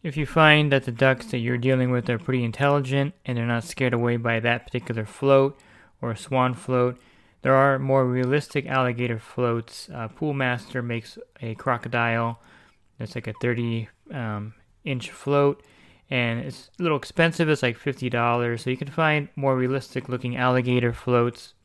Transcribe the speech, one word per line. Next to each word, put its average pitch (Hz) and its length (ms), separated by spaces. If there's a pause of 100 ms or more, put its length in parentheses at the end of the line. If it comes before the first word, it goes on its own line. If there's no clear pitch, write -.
If 143 140
you 151 100
find 151 460
that 135 120
the 120 80
ducks 131 340
that 127 120
you're 120 200
dealing 127 320
with 123 180
are 117 100
pretty 127 240
intelligent 139 720 (120)
and 123 100
they're 117 100
not 117 180
scared 123 300
away 120 220
by 117 240
that 120 240
particular 113 400
float, 139 560 (400)
or 117 100
a 110 60
swan 127 380
float. 123 440 (440)
There 131 120
are 135 240
more 135 280
realistic 131 600
alligator 123 520
floats. 117 720
Uh, 117 200
Pool 151 260
Master 123 480
makes 117 360 (220)
a 113 140
crocodile 117 840 (580)
that's, - 160
like, 117 120
a 110 140
thirty, 117 480 (240)
um, 110 420 (300)
inch 131 260
float, 143 520 (480)
and 120 300
it's 131 380
a 175 40
little 156 160
expensive. 165 500
It's, 151 140
like, 120 160
fifty 127 320
dollars. 120 520
So 131 80
you 131 60
can 139 120
find 151 480
more 135 200
realistic 127 520
looking 123 280
alligator 123 560
floats 120 640 (100)